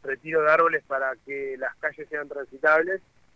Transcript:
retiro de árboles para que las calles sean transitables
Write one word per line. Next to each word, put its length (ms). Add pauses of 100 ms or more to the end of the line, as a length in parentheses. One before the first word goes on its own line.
retiro 400
de 80
árboles 360
para 280 (100)
que 320
las 200
calles 320
sean 200
transitables 720 (340)